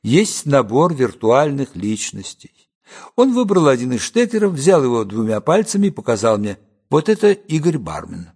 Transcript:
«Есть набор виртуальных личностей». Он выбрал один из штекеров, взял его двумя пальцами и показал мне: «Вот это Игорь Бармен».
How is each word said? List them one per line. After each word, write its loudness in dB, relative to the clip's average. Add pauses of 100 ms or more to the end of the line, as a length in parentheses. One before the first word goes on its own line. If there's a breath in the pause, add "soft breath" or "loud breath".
«Есть 0
набор 2
виртуальных 0
личностей». -10 (460 loud breath)
Он 2
выбрал 2
один 2
из -4
штекеров, -2
взял 4
его 0
двумя -4
пальцами 0
и 0
показал 0
мне: -6 (320)
«Вот 0
это 4
Игорь -2
Бармен». -12